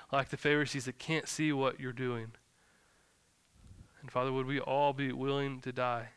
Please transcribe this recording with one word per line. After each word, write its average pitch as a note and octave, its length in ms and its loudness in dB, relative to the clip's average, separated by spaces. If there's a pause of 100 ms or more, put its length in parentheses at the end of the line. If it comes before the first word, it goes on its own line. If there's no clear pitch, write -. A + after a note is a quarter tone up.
(100)
like C3+ 200 2
the C#3+ 60 -4
Pharisees D3 500 2
that B2+ 120 -6
can't D#3+ 300 -2
see D#3 240 2
what C3+ 260 2
you're B2+ 140 -6
doing? A#2 400 -4 (1700)
And C3+ 100 -14
Father, C3 220 0
would C3 140 0
we C#3 120 0
all C#3 340 2
be C3+ 200 0
willing C3+ 480 0
to C3 120 -6
die? A#2+ 440 -2